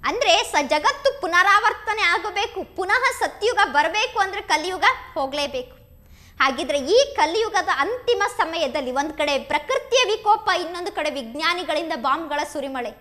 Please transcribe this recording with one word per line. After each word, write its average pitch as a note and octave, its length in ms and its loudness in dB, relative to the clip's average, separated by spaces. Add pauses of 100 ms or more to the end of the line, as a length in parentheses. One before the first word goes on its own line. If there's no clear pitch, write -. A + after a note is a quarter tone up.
ಅಂದ್ರೆ G#4 440 2
ಸ-, D4 160 2
ಜಗತ್ತು C5 540 0
ಪುನರಾವರ್ತನೆ G4+ 800 2
ಆಗಬೇಕು, F#4+ 720 -2
ಪುನಃ A#4+ 440 0
ಸತ್ಯುಗ A4+ 460 0
ಬರಬೇಕು F#4 540 0
ಅಂದ್ರೆ G4 220 0
ಕಲಿಯುಗ E4+ 420 -2 (300)
ಹೋಗ್ಲೇಬೇಕು. C#4 680 -4 (640)
ಹಾಗಿದ್ರೆ C#4 360 0
ಈ G#4+ 360 4
ಕಲಿಯುಗದ G4 640 0
ಅಂತಿಮ A4+ 460 0 (140)
ಸಮಯದಲ್ಲಿ D4+ 540 -2
ಒಂದ್ C#4 260 -4
ಕಡೆ D4 220 0
ಪ್ರಕೃತಿಯ A4+ 720 0
ವಿಕೋಪ, G#4+ 380 0 (100)
ಇನ್ನೊಂದು F4+ 320 -8
ಕಡೆ D4+ 180 -4
ವಿಜ್ಞಾನಿಗಳಿಂದ D#4 840 -4
ಬಾಂಬ್ಗಳ D4 480 -2 (100)
ಸುರಿಮಳೆ C4+ 360 -6 (120)